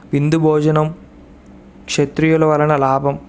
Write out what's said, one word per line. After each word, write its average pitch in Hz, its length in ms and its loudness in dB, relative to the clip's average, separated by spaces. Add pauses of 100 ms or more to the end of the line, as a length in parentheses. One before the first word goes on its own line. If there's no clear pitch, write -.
(120)
విందు 147 240 0
భోజనం, 156 560 0 (920)
క్షత్రియుల 156 600 0
వలన 151 300 2
లాభం, 139 540 0